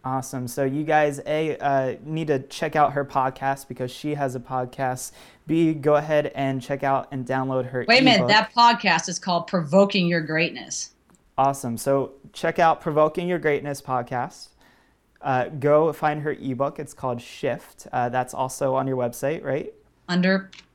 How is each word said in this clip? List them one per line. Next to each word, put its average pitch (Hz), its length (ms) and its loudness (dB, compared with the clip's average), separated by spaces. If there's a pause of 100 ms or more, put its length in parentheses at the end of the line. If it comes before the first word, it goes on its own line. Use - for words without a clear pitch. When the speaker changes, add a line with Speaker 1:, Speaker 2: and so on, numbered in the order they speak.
Speaker 1:
Awesome. 131 420 -6
So 139 160 -4
you 135 200 -2
guys, 151 420 2
A, 156 320 -2
uh, 135 380 0 (100)
need 160 220 -4
to 143 120 2
check - 380 -4
out 139 160 4
her 143 100 0
podcast 135 640 -2
because 123 240 -8
she 147 220 -6
has 139 220 -4
a 131 40 -6
podcast. 127 720 -6 (360)
B, 160 260 2
go 147 220 4
ahead 151 380 2
and 135 280 -2
check 139 200 -4
out 135 300 0
and 131 140 -6
download 131 440 -2
her 127 180 -4
Speaker 2:
Wait 247 140 8
a - 20 4
minute. - 160 6
Speaker 1:
ebook. 123 100 2
Speaker 2:
That 214 240 4
podcast 226 560 4
is 170 100 -6
called 170 280 -2
Provoking 185 600 4
Your 170 140 2
Greatness. 156 680 -4 (460)
Speaker 1:
Awesome. 131 400 0
So 139 360 0 (180)
check - 260 -4
out 165 220 4
"Provoking 156 480 2
Your 180 120 0
Greatness" 143 420 -2
podcast. 127 680 -6 (720)
Uh, 127 280 0
go 151 420 4
find 151 300 -2
her 147 100 -4
ebook. 135 480 -4
It's 147 140 -12
called 120 280 -4
"Shift." - 720 -8
Uh, 123 160 0
that's 123 260 -4
also 131 420 -2
on 135 120 0
your 131 100 -2
website, 135 460 -4
right? 143 300 -4 (340)
Speaker 2:
Under 185 440 0 (240)